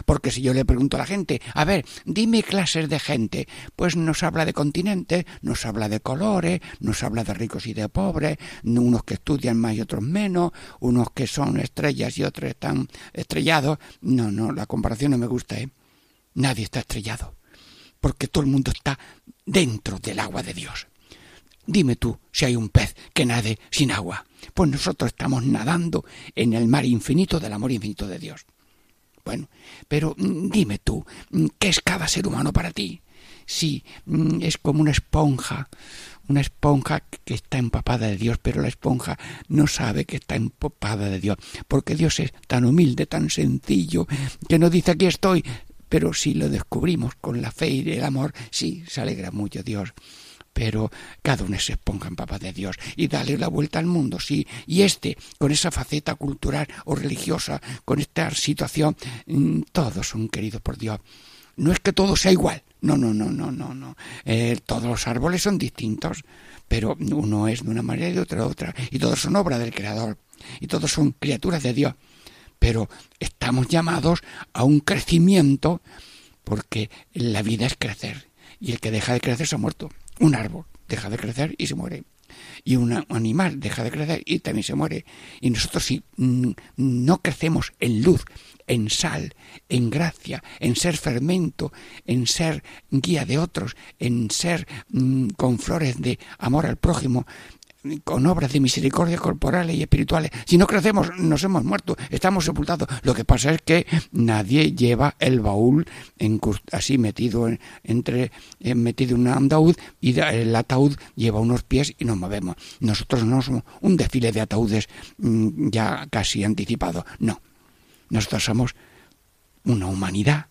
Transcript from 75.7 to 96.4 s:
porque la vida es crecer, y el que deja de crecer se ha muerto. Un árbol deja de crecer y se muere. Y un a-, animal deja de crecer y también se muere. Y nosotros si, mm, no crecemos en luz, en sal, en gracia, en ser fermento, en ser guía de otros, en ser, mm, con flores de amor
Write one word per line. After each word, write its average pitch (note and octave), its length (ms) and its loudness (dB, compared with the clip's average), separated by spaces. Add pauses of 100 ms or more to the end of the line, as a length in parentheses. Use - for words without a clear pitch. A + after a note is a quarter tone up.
porque G#2+ 460 -4 (240)
la A2+ 260 -2
vida G#2+ 240 0
es - 140 -2
crecer, - 500 -8 (320)
y D3+ 120 -4
el A2+ 80 -6
que A2+ 100 -6
deja A2 240 0
de A#2+ 80 0
crecer C3+ 240 -2
se - 80 -4
ha B2+ 40 -2
muerto. A2 300 -4 (320)
Un D3+ 140 6
árbol G#2 320 -6 (200)
deja G2+ 220 -6
de G#2+ 80 -4
crecer A#2 400 -4
y - 100 -4
se - 80 -4
muere. F3 300 -8 (580)
Y C3 140 2
un A#2+ 160 2
a-, C3+ 160 -2
animal A#2+ 500 0
deja G#2 240 -6
de A2 80 -4
crecer D3+ 340 -4
y E3+ 160 -2
también - 240 -4
se - 100 -6
muere. - 300 -4 (360)
Y C3 100 0
nosotros - 340 -2
si, C#3 180 -2 (140)
mm, B2 340 2 (260)
no C3 460 2
crecemos - 580 0
en A2+ 220 2
luz, D#3 220 6 (420)
en A2 240 0
sal, D#3 440 -2 (340)
en B2 200 2
gracia, D3+ 560 -4 (160)
en A#2+ 160 2
ser E3+ 200 0
fermento, D3+ 760 -2 (320)
en B2 220 0
ser D#3 360 0 (280)
guía D3 340 2
de A#2+ 140 0
otros, E3 380 -2 (220)
en A#2+ 320 0
ser, - 380 -2 (220)
mm, C3 400 2
con B2+ 280 2
flores D#3+ 420 -2
de B2 180 -2 (200)
amor C#3+ 280 2